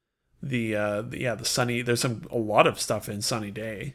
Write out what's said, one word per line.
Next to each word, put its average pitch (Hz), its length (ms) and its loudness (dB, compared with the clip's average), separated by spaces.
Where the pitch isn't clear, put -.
the, 117 320 0
uh, 104 280 0
the, 120 180 -8
yeah, 123 140 0
the 120 100 -8
sunny, 120 380 2
there's 120 180 2
some, 117 300 0
a 123 80 0
lot 113 280 6
of 127 140 2
stuff 107 280 -2
in 101 140 -6
Sunny 107 280 -2
Day. 107 440 -8